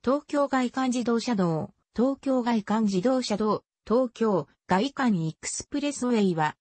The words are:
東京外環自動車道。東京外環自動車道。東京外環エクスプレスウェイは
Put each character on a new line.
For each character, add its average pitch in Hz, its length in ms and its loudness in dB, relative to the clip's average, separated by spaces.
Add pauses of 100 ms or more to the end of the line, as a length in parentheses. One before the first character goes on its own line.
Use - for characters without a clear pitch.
東 277 220 2
京 285 220 0
外 254 220 0
環 262 200 -2
自 247 120 -2
動 233 160 0
車 233 160 -2
道。 170 380 0 (240)
東 269 240 0
京 262 220 -2
外 226 200 0
環 220 200 0
自 196 180 0
動 254 220 2
車 208 160 -4
道。 214 260 0 (240)
東 247 240 2
京 202 360 0 (200)
外 202 240 2
環 208 340 0
エ 156 60 -4
ク - 160 -14
ス - 180 -10
プ 285 140 -6
レ 285 100 -2
ス 247 160 -6
ウ 247 40 0
ェ 233 100 2
イ 185 140 4
は 156 260 -2